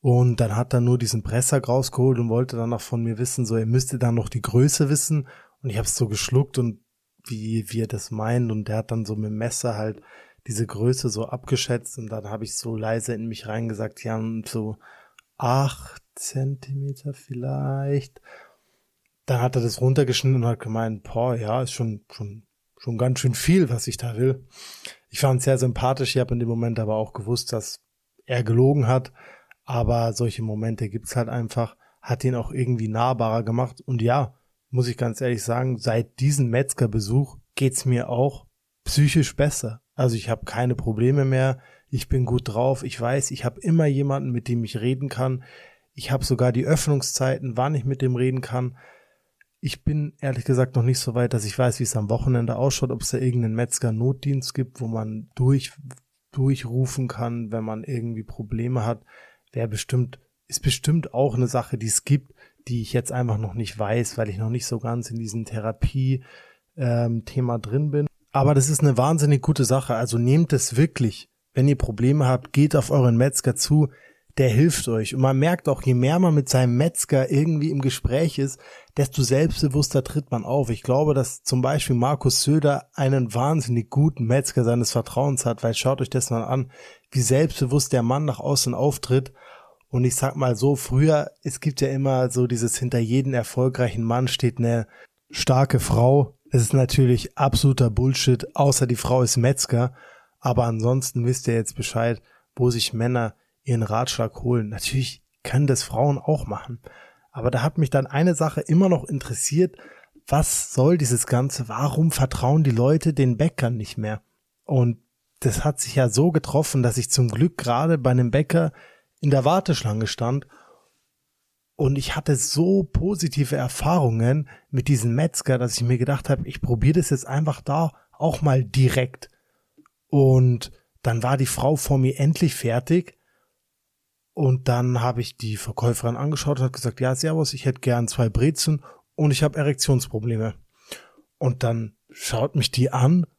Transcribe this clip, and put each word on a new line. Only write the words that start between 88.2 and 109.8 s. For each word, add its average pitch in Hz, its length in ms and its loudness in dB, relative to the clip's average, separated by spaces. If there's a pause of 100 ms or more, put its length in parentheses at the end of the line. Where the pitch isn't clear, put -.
nach 143 160 -4
außen 135 340 0
auftritt. 131 600 0 (540)
Und 123 160 0
ich 123 120 2
sag 139 200 -2
mal 127 200 0
so, 139 180 2
früher, 147 580 2 (100)
es - 180 -8
gibt 143 220 -2
ja 135 60 0
immer 131 420 2
so 123 160 0
dieses, 117 320 -2
hinter 127 200 -2
jedem 127 360 0
erfolgreichen 127 680 0
Mann 120 240 0
steht 123 300 -2
eine 117 300 0 (420)
starke 131 520 2
Frau. 127 580 2 (120)
Das 123 120 4
ist 110 100 0
natürlich 127 640 2
absoluter 135 540 2
Bullshit, 123 640 0
außer 139 300 2
die 120 100 0
Frau 127 260 2
ist 117 140 2
Metzger. 127 580 2 (440)
Aber 123 260 0
ansonsten 120 640 0
wisst 127 220 -2
ihr 117 60 2
jetzt 113 220 -2
Bescheid, 117 460 -2 (340)
wo 123 140 4
sich 117 220 -2
Männer 117 420 -2 (300)
ihren 120 180 0
Ratschlag 110 600 -2
holen. 120 260 0
Natürlich 123 560 -4 (180)
können 143 240 0
das 135 160 2
Frauen 139 360 0
auch - 280 -2
machen. - 340 -10 (500)
Aber 120 200 -2
da 123 120 0
hat 156 160 0
mich 151 120 2
dann 131 160 0
eine 165 280 2
Sache 156 260 -2
immer 175 280 4
noch 160 160 2
interessiert, 143 720 -2 (500)